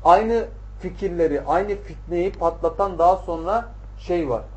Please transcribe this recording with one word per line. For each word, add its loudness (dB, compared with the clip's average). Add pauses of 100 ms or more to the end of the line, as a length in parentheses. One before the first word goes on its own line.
Aynı 6 (360)
fikirleri, -2
aynı 0
fitneyi -4
patlatan -2
daha 6
sonra -4 (340)
şey -2
var. -2 (140)